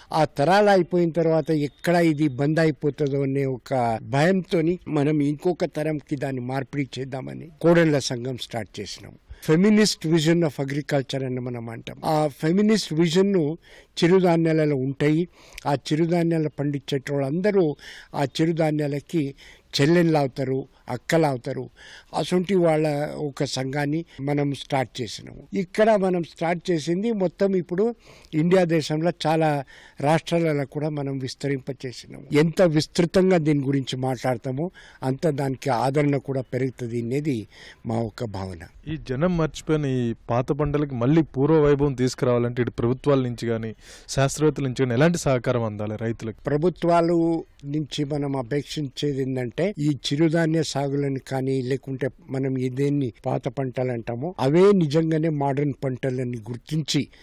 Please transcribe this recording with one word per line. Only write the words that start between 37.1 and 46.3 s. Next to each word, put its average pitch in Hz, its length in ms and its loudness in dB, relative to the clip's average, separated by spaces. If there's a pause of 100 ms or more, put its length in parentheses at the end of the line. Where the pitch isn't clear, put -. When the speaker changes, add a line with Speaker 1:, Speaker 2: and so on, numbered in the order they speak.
Speaker 1:
మా 113 100 -4
ఒక 117 280 -4
భావన. 95 360 -8 (280)
Speaker 2:
ఈ 156 100 -6 (120)
జనం 165 280 0
మర్చిపోయిన 156 480 -2
ఈ 127 280 -2 (160)
పాత 123 220 0
పంటలకి 147 440 -2
మళ్ళీ 135 260 4
పూర్వ 147 400 2
వైభవం 147 320 4
తీసుకురావాలంటే 123 680 0
ఇటు 117 100 -2
ప్రభుత్వాల 131 500 0
నుంచి 120 260 -4
కానీ 113 280 -4 (340)
శాస్త్రవేత్తల 143 540 0
నుంచి 127 120 -2
కానీ 127 180 0
ఎలాంటి 160 240 4
సహకారం 123 460 0
అందాలి 107 320 -6
రైతులకు? 110 480 -6